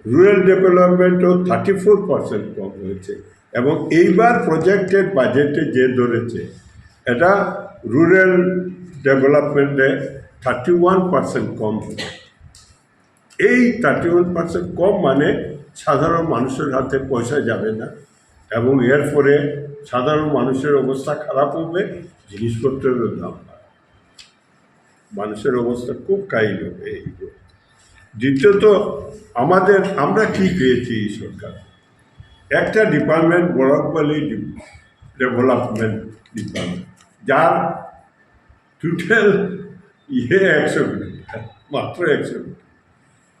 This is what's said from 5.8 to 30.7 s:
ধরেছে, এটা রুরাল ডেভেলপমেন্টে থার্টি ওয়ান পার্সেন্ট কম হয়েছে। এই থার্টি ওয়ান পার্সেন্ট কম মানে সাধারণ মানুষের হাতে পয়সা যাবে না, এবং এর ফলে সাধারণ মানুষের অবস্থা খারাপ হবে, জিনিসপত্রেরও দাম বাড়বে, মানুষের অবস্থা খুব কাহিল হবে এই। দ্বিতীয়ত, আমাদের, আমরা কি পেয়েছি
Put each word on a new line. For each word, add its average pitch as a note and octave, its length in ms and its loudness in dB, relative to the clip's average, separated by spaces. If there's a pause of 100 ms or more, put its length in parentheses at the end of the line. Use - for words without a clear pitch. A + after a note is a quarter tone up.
ধরেছে, A#2+ 580 -2 (600)
এটা F3+ 560 0 (220)
রুরাল F3+ 760 4 (420)
ডেভেলপমেন্টে C#3 1160 2 (220)
থার্টি C3 300 -2
ওয়ান F3 380 2
পার্সেন্ট A2+ 480 -2
কম G#2+ 200 -4
হয়েছে। - 260 -10 (1400)
এই B3 340 2
থার্টি D#3 260 0
ওয়ান F3 260 2
পার্সেন্ট F3 420 -6
কম F#3 260 0
মানে D3 540 0 (200)
সাধারণ D#3+ 500 0
মানুষের C3+ 480 -2
হাতে C3+ 240 -2 (100)
পয়সা B2+ 320 -2
যাবে A2 320 -4
না, A2 140 -8 (640)
এবং A#2+ 360 2
এর C#3 280 2
ফলে C#3+ 520 2 (240)
সাধারণ D3 420 -2
মানুষের C3+ 420 0
অবস্থা C3+ 400 -2
খারাপ D#3 420 -2
হবে, E3+ 460 -6 (280)
জিনিসপত্রেরও A#2 760 -2
দাম F2+ 240 -8
বাড়বে, - 260 -20 (1600)
মানুষের G#2+ 400 -4
অবস্থা A#2+ 360 -4 (140)
খুব - 220 -2
কাহিল G#2 400 -2
হবে G2+ 220 -14
এই। - 120 -12 (1120)
দ্বিতীয়ত, C#3+ 480 4 (720)
আমাদের, F#3 640 2
আমরা G3 260 0
কি F#3+ 240 0 (100)
পেয়েছি A#2+ 440 0